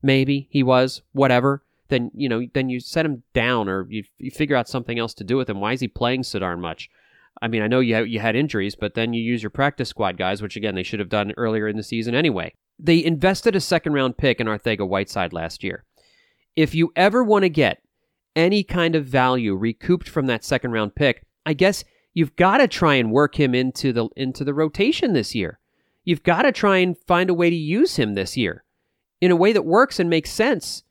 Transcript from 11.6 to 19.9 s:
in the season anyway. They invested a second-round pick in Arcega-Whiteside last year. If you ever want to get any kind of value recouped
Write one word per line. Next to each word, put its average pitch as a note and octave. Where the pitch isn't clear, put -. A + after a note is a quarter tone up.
in G#2+
the G#2+
season A2+
anyway. A#2
They E3
invested F#3
a F3
second-round C#3+
pick C3
in A2+
Arcega-Whiteside G2
last E2
year. F2+
If D#3
you E3
ever G#3
want G#3
to F3+
get D3
any F#3
kind E3+
of D3+
value B2+
recouped A2+